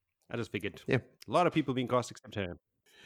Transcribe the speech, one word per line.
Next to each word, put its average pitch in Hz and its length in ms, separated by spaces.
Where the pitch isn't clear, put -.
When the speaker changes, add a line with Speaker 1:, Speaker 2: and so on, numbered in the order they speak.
Speaker 1:
I - 60
just 117 140
figured 98 360
Speaker 2:
Yeah. 135 100
Speaker 1:
a - 40
lot 170 160
of - 60
people 139 200
being 123 140
cast 123 240
except - 240
her. 87 220